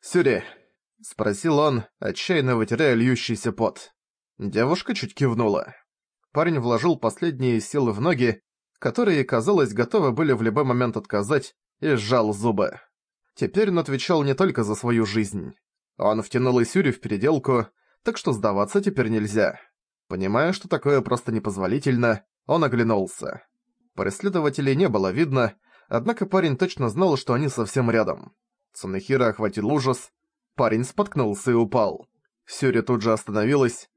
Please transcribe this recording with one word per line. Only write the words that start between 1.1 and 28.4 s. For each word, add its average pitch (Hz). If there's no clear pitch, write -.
он, 139
отчаянно 127
вытирая 117
льющийся 117
пот. -
Девушка 131
чуть 123
кивнула. 113
Парень 160
вложил 120
последние 123
силы 123
в 101
ноги, 143
которые, 160
казалось, 131
готовы 120
были 143
в 113
любой 113
момент 123
отказать, 110
и 151
сжал 110
зубы. 104
Теперь 190
он 175
отвечал 147
не 139
только 156
за 104
свою 117
жизнь. 101
Он 107
втянул 123
и 117
Сюри 180
в -
переделку, 135
так 226
что -
сдаваться 104
теперь 135
нельзя. 104
Понимая, 107
что -
такое 143
просто 117
непозволительно, 110
он 160
оглянулся. 113
Преследователей 139
не 180
было 95
видно, 131
однако 196
парень 165
точно 143
знал, 151
что -
они 139
совсем 120
рядом. 107